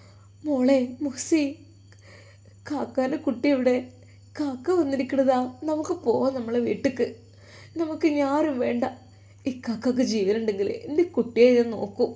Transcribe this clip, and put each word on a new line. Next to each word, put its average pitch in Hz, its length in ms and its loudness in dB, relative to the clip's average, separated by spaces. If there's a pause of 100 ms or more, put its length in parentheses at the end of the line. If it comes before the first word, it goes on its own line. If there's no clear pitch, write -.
(440)
മോളെ 269 340 4 (220)
മുഹ്സി, 302 420 0 (1200)
കാക്കാൻ്റെ 269 520 -2
കുട്ടി 269 300 -2
എവിടെ? 254 280 4 (600)
കാക്ക 262 340 -6
വന്നിരിക്കണതാ. 269 680 2 (260)
നമുക്ക് 311 380 -2
പോവാം 254 320 0
നമ്മളെ 233 260 -4
വീട്ടിക്ക്. 233 460 -2 (680)
നമുക്ക് 320 300 -2
ഇനി 294 200 2
ആരും 294 320 0
വേണ്ട. 240 260 -2 (640)
ഈ 269 140 -2
കാക്കക്ക് 247 440 0
ജീവനുണ്ടെങ്കിൽ 208 680 0
എൻ്റെ 311 340 0
കുട്ടിയെ 240 440 4
ഞാൻ 240 180 4
നോക്കും, 208 460 -2